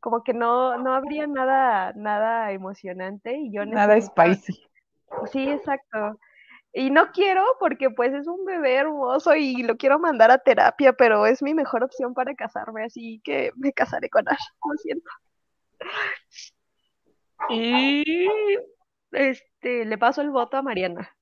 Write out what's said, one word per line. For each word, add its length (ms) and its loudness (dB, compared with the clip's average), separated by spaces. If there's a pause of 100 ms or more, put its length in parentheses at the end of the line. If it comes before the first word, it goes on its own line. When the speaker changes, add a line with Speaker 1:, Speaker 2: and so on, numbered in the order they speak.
Speaker 1:
Como 220 -2
que 120 -2
no, 440 0
no 160 -2
habría 320 -4
nada, 680 0
nada 560 -2
emocionante 880 -10
y 140 -8
yo 140 -4
Speaker 2:
Nada 300 4
Speaker 1:
necesito 260 2
Speaker 2:
spicy. 440 0 (680)
Speaker 1:
Sí, 180 -4
exacto. 680 -6 (540)
Y 180 -2
no 200 4
quiero 320 2 (160)
porque, 320 0
pues, 240 0
es 120 -6
un 180 -8
bebé 320 0
hermoso 580 2
y 280 -2
lo 140 -2
quiero 220 2
mandar 320 6
a 80 8
terapia, 540 4
pero 340 6
es 160 2
mi 120 -2
mejor 280 0
opción 320 -6
para 200 -4
casarme, 500 -10
así 400 -14
que 320 -4
me 160 -4
casaré 380 -4
con 180 0
Ash, 160 -2 (200)
lo 140 -4
siento. 320 -10 (2500)
Y, 800 0 (840)
este, 760 -4
le 120 -6
paso 220 2
el 100 -2
voto 260 -2
a 60 -2
Mariana. 480 -6 (120)